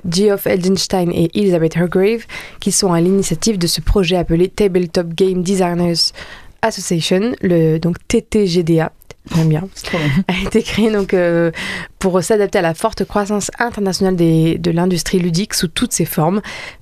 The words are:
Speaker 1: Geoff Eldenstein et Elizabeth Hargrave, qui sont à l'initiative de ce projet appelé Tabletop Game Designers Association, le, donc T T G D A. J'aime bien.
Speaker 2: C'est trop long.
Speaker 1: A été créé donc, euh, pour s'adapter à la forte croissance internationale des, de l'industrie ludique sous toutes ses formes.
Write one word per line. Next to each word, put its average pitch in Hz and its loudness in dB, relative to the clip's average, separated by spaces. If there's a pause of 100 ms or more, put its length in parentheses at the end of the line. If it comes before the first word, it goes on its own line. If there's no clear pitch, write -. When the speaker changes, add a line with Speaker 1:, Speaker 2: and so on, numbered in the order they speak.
Speaker 1:
Geoff 196 2
Eldenstein 185 0
et 165 0
Elizabeth 165 2
Hargrave, 190 2 (360)
qui 190 -2
sont 190 2
à 165 2
l'initiative 190 0
de 175 0
ce - -4
projet 185 2
appelé 170 2
Tabletop 180 0
Game 185 2
Designers 175 0 (500)
Association, 196 0 (100)
le, 165 2
donc 170 -2 (120)
T 226 2
T 208 0
G 175 0
D 165 4
A. - -2 (420)
J'aime 160 2
bien. 156 2 (120)
Speaker 2:
C'est - -16
trop 175 -4
long. 156 -2 (240)
Speaker 1:
A 180 -2
été 220 2
créé 220 0
donc, 196 -2
euh, 170 2 (480)
pour 185 0
s'adapter 208 2
à - 0
la 165 0
forte 214 -4
croissance 208 -4
internationale 196 -2
des, 165 2
de 170 -2
l'industrie 175 0
ludique 180 -2
sous - -2
toutes - -4
ses 170 -2
formes. 175 0 (400)